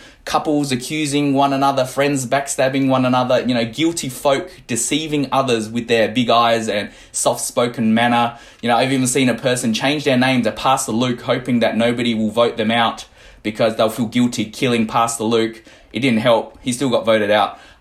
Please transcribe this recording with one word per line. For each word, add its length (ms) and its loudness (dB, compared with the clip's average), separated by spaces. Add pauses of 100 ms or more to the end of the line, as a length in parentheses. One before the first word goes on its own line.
(240)
couples 480 -2
accusing 640 -2
one 180 2
another, 320 2
friends 420 -2
backstabbing 600 0
one 180 2
another, 360 2
you 120 -2
know, 120 0
guilty 420 -2
folk 420 -2 (180)
deceiving 680 -2
others 340 0
with 220 -6
their 180 4
big 220 0
eyes 400 2
and 220 -4 (200)
soft-spoken 840 0
manner. 460 2 (220)
You 80 -2
know, 80 4
I've 160 2
even 120 0
seen 220 2
a 80 0
person 380 0
change 320 -2
their 120 2
name 260 2
to 80 0
Pastor 420 0
Luke, 280 -2
hoping 380 -2
that 160 0
nobody 400 0
will 160 -2
vote 240 2
them 160 -2
out 340 -2 (380)
because 320 0
they'll 140 2
feel 180 -2
guilty 380 0
killing 420 -2
Pastor 380 0
Luke. 360 0 (300)
It 80 -6
didn't 220 2
help. 400 2
He 100 -2
still 180 -2
got 160 0
voted 240 2
out. 300 2 (220)